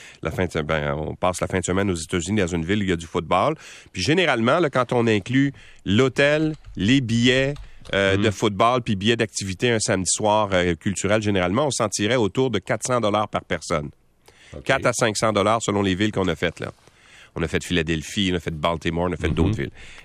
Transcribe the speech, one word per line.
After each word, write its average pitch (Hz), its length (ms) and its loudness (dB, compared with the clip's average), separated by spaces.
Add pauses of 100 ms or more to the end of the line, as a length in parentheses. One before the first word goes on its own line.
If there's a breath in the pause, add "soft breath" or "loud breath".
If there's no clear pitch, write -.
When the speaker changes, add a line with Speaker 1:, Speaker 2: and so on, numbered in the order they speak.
(220 loud breath)
Speaker 1:
la - 100 -4
fin 92 140 -2
de 80 80 -6
se-, 82 100 -2
ben, 73 340 -2
on 78 180 -6
passe 92 260 -2
la 80 60 -2
fin 92 120 -2
de 85 60 -4
semaine 95 260 0
aux 85 40 -2
États-Unis, 87 440 -2
dans 90 80 2
une 82 160 -2
ville 101 160 0
où 101 40 -2
il 92 60 0
y 87 40 2
a - 20 2
du 82 100 -6
football. 90 500 0 (360 loud breath)
Puis 92 100 -8
généralement, 143 600 2
là, 156 80 2
quand 127 240 0
on 117 140 2
inclut 127 460 2 (340 loud breath)
l'hôtel, 143 680 2 (220)
les 123 260 2
billets, 123 540 2 (400 soft breath)
euh, 98 200 4
Speaker 2:
Mhm. 101 80 0
Speaker 1:
de 110 60 2
football, 113 540 2
puis 110 120 -2
billets 107 200 2
d'activité 107 560 -2
un 110 80 2
samedi 95 280 -2
soir, 104 460 2
euh, 90 220 2
culturel, 101 460 0
généralement, 101 440 2
on 131 60 0
s'en 107 180 -2
tirait 107 260 0
autour 123 360 0
de 101 80 -2
quatre 110 260 -4
cents 123 160 0
dollars 104 260 0
par - 160 -4
personne. 80 460 -4 (640 soft breath)
Speaker 2:
Ok. 71 80 -14
Speaker 1:
Quatre 135 220 0
à 123 80 2
cinq 110 240 0
cents 110 160 2
dollars 107 300 4
selon 101 180 0
les 95 140 2
villes 104 160 0
qu'on 95 160 0
a 82 80 0
faites, - 240 -4
là. - 120 -8 (640 loud breath)
On 80 60 -6
a 80 60 0
fait 87 160 -2
Philadelphie, 85 720 -2
on - 20 0
a 85 40 -2
fait - 140 -6
Baltimore, 85 560 -2
on 87 40 -4
a 73 40 -6
fait 85 120 -2
Speaker 2:
Mhm. - 40 -2
Speaker 1:
d'autres 92 240 2
villes. - 140 -6 (340 loud breath)